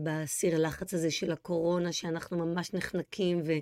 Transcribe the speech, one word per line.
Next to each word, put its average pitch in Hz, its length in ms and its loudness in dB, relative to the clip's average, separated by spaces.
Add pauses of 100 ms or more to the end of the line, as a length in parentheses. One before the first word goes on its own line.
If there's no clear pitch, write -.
בסיר 156 560 0
לחץ 160 360 0
הזה 165 160 2
של 175 220 -2
הקורונה, 175 600 0
שאנחנו 165 460 -4
ממש 170 360 -2
נחנקים, 175 720 0
ו-, 160 180 2